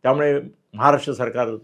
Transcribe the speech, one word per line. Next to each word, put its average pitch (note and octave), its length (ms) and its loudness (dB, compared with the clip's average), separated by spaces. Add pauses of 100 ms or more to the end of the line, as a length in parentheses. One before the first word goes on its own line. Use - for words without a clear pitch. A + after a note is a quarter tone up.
त्यामुळे C#3+ 360 2 (340)
महाराष्ट्र C#3 380 2
सरकार A#2+ 360 -4 (160)